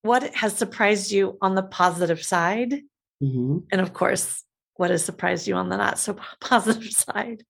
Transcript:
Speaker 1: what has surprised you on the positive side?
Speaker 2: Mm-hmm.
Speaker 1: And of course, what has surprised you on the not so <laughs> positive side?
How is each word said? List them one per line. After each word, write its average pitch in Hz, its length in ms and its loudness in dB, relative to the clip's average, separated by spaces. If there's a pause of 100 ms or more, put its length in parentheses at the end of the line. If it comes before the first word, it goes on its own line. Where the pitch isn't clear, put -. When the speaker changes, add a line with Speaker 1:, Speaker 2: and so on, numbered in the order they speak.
Speaker 1:
what 247 320 2
has 214 220 -2
surprised 208 540 2
you 196 320 2
on 190 140 2
the 190 80 2
positive 175 580 2
side? 226 600 0 (400)
Speaker 2:
Mm-hmm. 135 360 0 (140)
Speaker 1:
And 190 80 2
of 180 120 -2
course, - 520 -2 (320)
what 180 140 0
has 170 140 2
surprised 180 440 -2
you 185 80 0
on 180 120 -2
the 185 80 -2
not - 220 0
so - 180 -4 (120)
<laughs> - 120 -20
positive 226 520 0
side? 226 580 -4